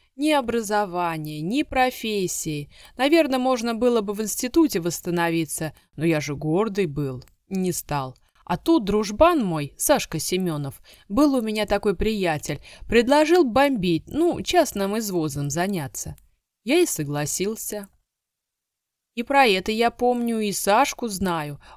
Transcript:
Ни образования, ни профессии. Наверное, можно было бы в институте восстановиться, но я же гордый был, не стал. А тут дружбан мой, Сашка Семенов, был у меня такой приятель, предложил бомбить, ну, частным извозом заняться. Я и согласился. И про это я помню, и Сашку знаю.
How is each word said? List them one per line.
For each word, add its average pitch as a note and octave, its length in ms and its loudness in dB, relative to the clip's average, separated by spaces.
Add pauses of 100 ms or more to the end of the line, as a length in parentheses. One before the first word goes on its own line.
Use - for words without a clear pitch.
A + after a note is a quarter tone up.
(160)
Ни D4 160 0
образования, F#3+ 1080 -2
ни A3+ 220 -2
профессии. G#3 1080 -2 (240)
Наверное, C#4 440 4
можно A#3+ 340 0
было A#3 280 2
бы G3+ 120 -4
в G#3 80 -4
институте B3 600 0
восстановиться, E3 920 -2 (220)
но D3+ 100 -2
я D#3+ 160 2
же C#3+ 140 -6
гордый F#3 500 0
был, C#3 380 -6 (240)
не F#3 240 -2
стал. C#3 440 -6 (360)
А F3 60 -2
тут D#4+ 260 2
дружбан G#3+ 640 2
мой, D#3 320 -4
Сашка E3+ 420 0
Семенов, D#3 600 -4 (260)
был C4+ 280 2
у B3 60 0
меня G#3+ 240 -2
такой G3+ 300 0
приятель, F3+ 680 -2 (240)
предложил D4 600 4
бомбить, A3 640 2
ну, D#4+ 340 0
частным G#3 560 0
извозом D#3 520 -4
заняться. D#3+ 680 -4 (480)
Я C#4+ 140 2
и F4 60 4
согласился. F#3 1000 -4 (1300)
И A#3 80 -4
про C#4 220 4
это F#3+ 260 2
я A3+ 180 2
помню, A#3+ 500 0
и G#3 120 0
Сашку A#3 560 0
знаю. E3+ 540 -4 (140)